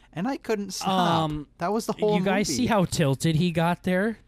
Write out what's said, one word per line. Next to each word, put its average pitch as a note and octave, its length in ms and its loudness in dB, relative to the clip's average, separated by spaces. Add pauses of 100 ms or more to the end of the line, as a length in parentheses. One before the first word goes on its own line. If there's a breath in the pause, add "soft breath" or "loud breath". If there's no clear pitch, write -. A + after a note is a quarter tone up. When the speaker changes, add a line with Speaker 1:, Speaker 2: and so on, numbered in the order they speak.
(120)
Speaker 1:
And F3+ 160 -6
I C#4 100 -4
couldn't G3+ 360 -4
stop. F3 560 0
Speaker 2:
Um, D3+ 180 -8 (120)
Speaker 1:
That F3 120 -2
was A3 140 -2
the G#3+ 80 -4
whole G#3 240 2
Speaker 2:
you F#3 80 2
guys G3 240 0
Speaker 1:
movie. A#2+ 80 -2
Speaker 2:
see B3 80 0
how G#3 200 4
tilted D#3 500 0
he F3 160 2
got E3+ 320 0
there? F#3+ 340 0 (100)